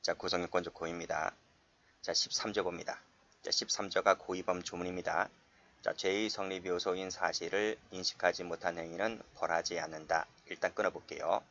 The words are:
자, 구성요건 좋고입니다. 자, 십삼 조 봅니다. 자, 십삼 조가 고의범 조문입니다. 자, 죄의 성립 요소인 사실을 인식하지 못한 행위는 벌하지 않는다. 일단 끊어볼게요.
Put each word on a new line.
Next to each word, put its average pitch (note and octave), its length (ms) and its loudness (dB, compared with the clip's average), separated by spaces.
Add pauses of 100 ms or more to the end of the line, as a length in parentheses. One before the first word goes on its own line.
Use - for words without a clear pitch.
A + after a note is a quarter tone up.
자, F2 100 2
구성요건 F2 500 0
좋고입니다. E2 680 -2 (680)
자, E2+ 120 -2
십삼 - 380 0
조 G2+ 140 2
봅니다. F2 340 -4 (420)
자, - 100 -2
십삼 - 380 0
조가 F#2+ 280 6
고의범 F#2 440 -2
조문입니다. F2 680 0 (520)
자, - 120 0
죄의 G2+ 360 2
성립 F#2+ 360 -4
요소인 F#2 440 0
사실을 F#2 680 0 (120)
인식하지 F2+ 520 0
못한 E2+ 340 -2
행위는 E2+ 440 -2 (140)
벌하지 E2+ 440 0
않는다. D#2+ 480 -2 (200)
일단 F2+ 280 -2
끊어볼게요. E2+ 760 0